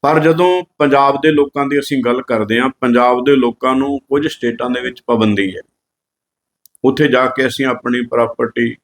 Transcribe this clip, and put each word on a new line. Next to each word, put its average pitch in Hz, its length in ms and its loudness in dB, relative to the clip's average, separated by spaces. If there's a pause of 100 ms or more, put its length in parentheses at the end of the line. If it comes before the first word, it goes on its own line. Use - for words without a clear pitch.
ਪਰ 151 180 2
ਜਦੋਂ 180 440 2 (140)
ਪੰਜਾਬ 139 380 2
ਦੇ 151 160 0
ਲੋਕਾਂ 143 340 0
ਦੀ 143 140 -2
ਅਸੀਂ 135 260 -4
ਗੱਲ 123 160 0
ਕਰਦੇ 113 380 -2
ਹਾਂ, 131 100 0
ਪੰਜਾਬ 123 560 2
ਦੇ 143 100 4
ਲੋਕਾਂ 131 400 0
ਨੂੰ 139 240 -2
ਕੁਝ 143 280 -4
ਸਟੇਟਾਂ 123 420 -4
ਦੇ 123 120 -4
ਵਿੱਚ 123 240 -10
ਪਾਬੰਦੀ 104 500 0
ਹੈ, - 60 -14 (1200)
ਉੱਥੇ 135 240 2
ਜਾ 127 180 2
ਕੇ 131 220 -2
ਅਸੀਂ 135 180 -4
ਆਪਣੀ 123 400 -4
ਪ੍ਰਾਪਰਟੀ 117 680 -2 (100)